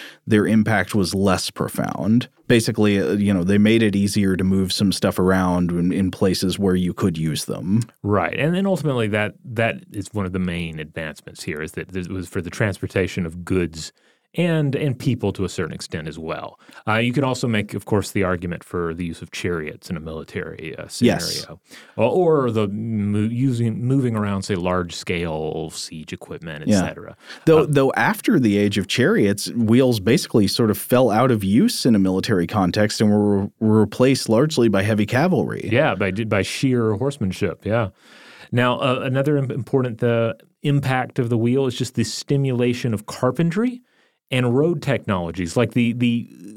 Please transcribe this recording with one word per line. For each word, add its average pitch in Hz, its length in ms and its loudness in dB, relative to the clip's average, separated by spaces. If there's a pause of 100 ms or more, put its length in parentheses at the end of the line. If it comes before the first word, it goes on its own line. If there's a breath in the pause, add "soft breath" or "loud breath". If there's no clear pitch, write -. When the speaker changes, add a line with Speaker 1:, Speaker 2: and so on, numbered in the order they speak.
(260 loud breath)
Speaker 1:
their 104 180 4
impact 107 520 2
was 92 180 0
less 95 360 0
profound. - 800 -2 (200)
Basically, 107 520 4
uh, 80 120 0
you 101 200 2
know, 87 120 2
they 101 140 4
made 110 260 6
it 101 100 2
easier 101 420 2
to 90 60 -2
move 95 300 0
some 101 180 2
stuff 95 300 -2
around 90 500 2
in, 87 220 0
in 92 180 0
places 92 480 0
where 95 160 2
you 90 180 0
could 87 240 -4
use 78 280 -4
them. 98 380 -2 (200)
Speaker 2:
Right. 98 380 0
And 165 160 0
then 196 100 -2
ultimately 139 420 -2
that, 107 260 -2 (100)
that 113 480 -2
is 101 200 -10
one 101 140 -4
of 90 60 -6
the 95 80 -2
main 85 400 -6
advancements 78 640 -12
here, 78 180 -8
is 78 100 -8
that 80 220 -10
it 90 160 -8
was 92 180 -8
for 92 140 -6
the 87 80 -12
transportation 95 720 -4
of 85 200 -10
goods 82 480 -4 (420)
and, 160 400 0
and 143 240 -2
people 107 320 0
to 92 140 -4
a 87 60 -2
certain 82 240 -6
extent 80 340 -10
as 78 100 -12
well. 80 400 -10 (300 loud breath)
Uh, 107 60 2
you 120 180 0
could 139 100 0
also 127 240 -2
make, 107 280 -2
of 101 100 -8
course, - 280 -2
the 98 120 0
argument 87 400 -4
for 85 300 -6
the 87 100 -8
use 85 160 -8
of 85 100 -14
chariots 80 600 -6
in 87 80 -6
a - 20 -14
military, 80 800 -12
uh, 80 80 -14 (140)
Speaker 1:
Yes. 113 340 2
Speaker 2:
scenario, - 260 -12 (360 loud breath)
or, 143 500 4
or 120 40 0
the 107 180 2
mo-, 104 500 -2 (120)
using, 120 540 0
moving 123 320 2
around, 101 280 -2
say, 107 100 -2
large-scale 85 1200 -4
siege - 420 -12
equipment, 78 520 -14
Speaker 1:
Yeah. 104 120 4
Speaker 2:
et 85 100 0
cetera. - 280 -14 (280 loud breath)
Speaker 1:
Though, 160 200 6
Speaker 2:
Uh, - 40 -2
Speaker 1:
though 139 240 4
after 180 480 2
the 104 160 4
age 101 220 2
of 92 80 0
chariots, 123 640 2
wheels 120 500 4
basically 113 460 2
sort 110 240 2
of 95 80 0
fell 123 320 2
out 120 200 4
of 104 140 0
use 127 400 2
in 123 100 4
a 101 40 4
military 92 480 0
context 95 560 0
and 104 80 4
were, 104 400 2 (100)
were 110 200 4
replaced 127 500 2
largely 120 400 4
by 98 120 2
heavy 104 220 0
cavalry. 120 680 0
Speaker 2:
Yeah, 123 240 2
by, 98 160 -2
by 104 300 -2
sheer 120 540 0
horsemanship, 101 720 -4
yeah. 110 240 0 (600 loud breath)
Now, 123 300 2
uh, 123 220 0
another 135 340 0
im-, 135 140 -2
important, 123 520 -2
uh, 117 320 2 (280)
impact 131 560 0
of 120 100 0
the 120 80 0
wheel 123 300 2
is 123 100 -2
just - 200 -6
the 117 80 0
stimulation 123 920 0
of 98 120 -6
carpentry 170 760 -2 (480)
and 123 260 2
road 156 240 2
technologies, 92 800 -2
like 120 140 2
the, 117 200 2
the, 120 340 0 (300)